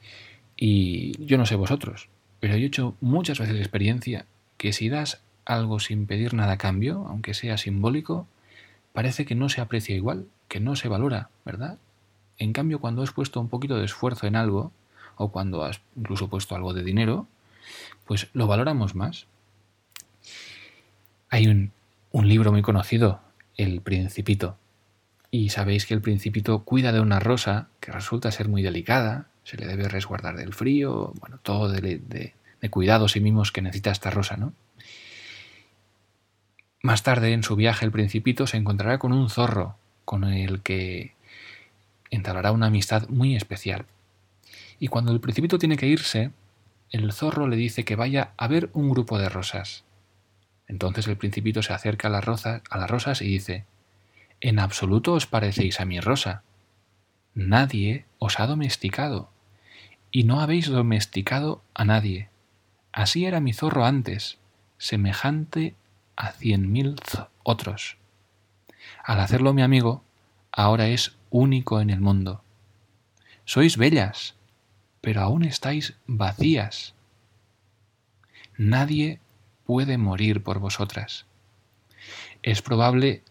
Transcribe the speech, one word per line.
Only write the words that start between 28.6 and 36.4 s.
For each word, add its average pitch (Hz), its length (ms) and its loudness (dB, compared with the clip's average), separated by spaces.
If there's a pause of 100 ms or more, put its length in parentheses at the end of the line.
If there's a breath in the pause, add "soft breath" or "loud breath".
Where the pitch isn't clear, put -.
delicada, 110 680 0 (160)
se - 120 -16
le - 100 -10
debe 98 220 -4
resguardar 95 480 -6
del 95 160 -10
frío, 131 680 -2
bueno, - 240 -18
todo 101 280 0
de, 98 100 -2
de, - 540 -6 (260 soft breath)
de 110 100 -4
cuidados 104 460 4
y 104 40 2
mimos 107 320 4
que 92 100 -4
necesita 98 300 -2
esta 98 180 -4
rosa, 98 260 -2
¿no? 117 160 -6 (2250 loud breath)